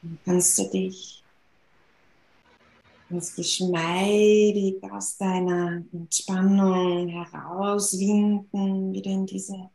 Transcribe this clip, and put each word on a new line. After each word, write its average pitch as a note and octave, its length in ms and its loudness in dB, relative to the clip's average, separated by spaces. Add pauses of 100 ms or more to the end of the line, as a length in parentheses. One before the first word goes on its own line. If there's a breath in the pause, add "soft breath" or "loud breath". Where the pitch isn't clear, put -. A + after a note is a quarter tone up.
Dann E3 240 -12
kannst F3+ 340 2
du F#3+ 120 -2
dich - 520 -6 (1900)
ganz F3 240 -8
geschmeidig F#3+ 1600 2
aus G3+ 280 -8
deiner F3+ 760 0
Entspannung F#3 1160 2
herauswinden, G3 1900 -2
wieder G3 160 -6
in F#3+ 160 -2
diese F#3+ 480 -10